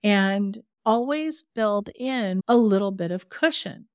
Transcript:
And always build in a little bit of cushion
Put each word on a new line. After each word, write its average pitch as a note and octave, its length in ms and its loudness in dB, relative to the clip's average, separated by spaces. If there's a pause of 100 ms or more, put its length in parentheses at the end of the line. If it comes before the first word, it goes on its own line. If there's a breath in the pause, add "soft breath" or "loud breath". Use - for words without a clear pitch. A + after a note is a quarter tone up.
And G3+ 580 2 (240)
always C#4+ 580 0 (120)
build G#3 400 -2
in A3+ 520 -4
a A#3+ 100 6
little G3+ 340 4
bit F3+ 200 -4
of F#3 180 -8
cushion - 640 -4